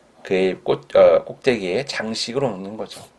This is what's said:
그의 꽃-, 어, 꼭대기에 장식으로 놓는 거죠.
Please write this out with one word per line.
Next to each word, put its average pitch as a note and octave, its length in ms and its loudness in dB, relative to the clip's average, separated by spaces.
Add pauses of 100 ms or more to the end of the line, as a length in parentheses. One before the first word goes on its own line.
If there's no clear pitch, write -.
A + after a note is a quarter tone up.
(240)
그의 F#2 400 -2
꽃-, - 320 -4
어, F#2 300 6
꼭대기에 A2 600 -2
장식으로 A#2 640 -6
놓는 G2 260 -12
거죠. - 260 -14 (160)